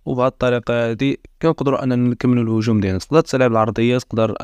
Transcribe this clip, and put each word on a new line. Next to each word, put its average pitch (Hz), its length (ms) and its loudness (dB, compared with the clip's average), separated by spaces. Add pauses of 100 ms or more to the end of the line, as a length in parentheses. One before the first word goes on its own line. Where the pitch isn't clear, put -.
وبهذه 127 240 0
الطريقه 120 600 -2
هذه 135 260 -2 (260)
كنقدروا 139 420 0
اننا 127 120 0
نكملوا 123 460 2
الهجوم 110 380 0
ديالنا. 95 180 0
تقدر 151 220 0
تلعب 127 320 0
العرضيه، 113 460 0
تقدر 110 460 -2